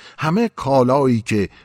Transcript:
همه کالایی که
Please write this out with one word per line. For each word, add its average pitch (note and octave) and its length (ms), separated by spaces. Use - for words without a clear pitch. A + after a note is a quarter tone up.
همه G3 300
کالایی C3 720
که G#2 280